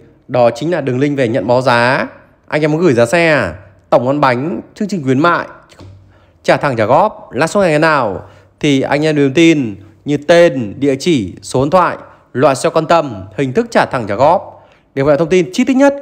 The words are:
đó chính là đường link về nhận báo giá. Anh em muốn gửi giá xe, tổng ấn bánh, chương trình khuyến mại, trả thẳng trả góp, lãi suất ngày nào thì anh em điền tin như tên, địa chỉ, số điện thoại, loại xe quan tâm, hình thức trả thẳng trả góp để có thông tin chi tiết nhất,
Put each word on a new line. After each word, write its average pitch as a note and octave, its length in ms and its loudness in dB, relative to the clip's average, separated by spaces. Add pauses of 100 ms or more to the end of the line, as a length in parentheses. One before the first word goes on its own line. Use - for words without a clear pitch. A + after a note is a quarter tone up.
(280)
đó A#2+ 280 2
chính E3+ 160 -6
là E3 100 -2
đường C3 180 -4
link C#3+ 180 -2
về B2+ 100 0
nhận A#2 200 -4
báo B2 140 2
giá. B2+ 460 0 (400)
Anh D3+ 140 -4
em D#3 100 0
muốn D#3 100 -2
gửi E3 120 2
giá A#2 120 2
xe, D3 480 0 (360)
tổng B2 180 0
ấn D3 140 -2
bánh, C3+ 400 -2 (140)
chương G#3 120 -6
trình F3 160 -6
khuyến C3 160 0
mại, E3 280 0 (960)
trả D#3+ 140 2
thẳng C3+ 180 -4
trả A2+ 100 0
góp, E3+ 460 0
lãi C#3 160 -2
suất G3 200 0
ngày D3+ 120 0
nào C3+ 500 -2 (300)
thì C3+ 220 0
anh C#3+ 240 -2
em D#3 100 0
điền C#3 180 2
tin D3 420 2 (300)
như D3 120 -2
tên, D3 640 2
địa C3+ 200 0
chỉ, A#2+ 420 -2
số C3 220 -4
điện D3 60 -2
thoại, E3+ 280 0 (360)
loại B2+ 220 2
xe D#3+ 140 -2
quan D#3+ 160 0
tâm, C3+ 400 0 (120)
hình C3+ 160 -4
thức A#3 180 -2
trả - 140 0
thẳng B2 220 -6
trả G2+ 80 -4
góp D#3 520 0 (280)
để C3+ 100 -2
có D3 100 4
thông D#3 140 0
tin F#3 240 0
chi B3+ 100 0
tiết C4+ 100 0
nhất, C#4 280 4